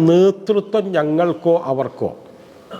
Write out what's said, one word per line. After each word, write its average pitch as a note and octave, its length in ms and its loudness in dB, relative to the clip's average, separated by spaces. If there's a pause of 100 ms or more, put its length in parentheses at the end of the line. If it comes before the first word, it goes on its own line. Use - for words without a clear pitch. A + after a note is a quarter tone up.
നേതൃത്വം G3 760 2 (120)
ഞങ്ങൾക്കോ E3 560 0 (180)
അവർക്കോ, B2+ 380 -6 (720)